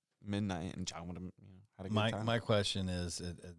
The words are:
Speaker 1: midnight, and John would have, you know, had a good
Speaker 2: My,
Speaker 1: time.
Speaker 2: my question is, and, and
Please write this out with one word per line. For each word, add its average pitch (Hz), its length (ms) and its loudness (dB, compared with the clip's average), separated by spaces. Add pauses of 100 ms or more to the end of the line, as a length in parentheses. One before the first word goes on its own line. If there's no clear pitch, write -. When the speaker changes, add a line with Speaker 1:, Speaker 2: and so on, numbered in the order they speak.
(220)
Speaker 1:
midnight, 98 540 -2
and 92 100 -6
John 85 220 -8
would 90 80 -8
have, 87 80 -8
you 95 300 -14
know, 92 80 -20 (160)
had 95 80 -8
a 95 40 -6
good 107 60 2
Speaker 2:
My, 110 160 4
Speaker 1:
time. 107 140 -2
Speaker 2:
my 117 140 4
question 98 500 4
is, 87 320 -2
and, 87 180 -6
and 87 200 -14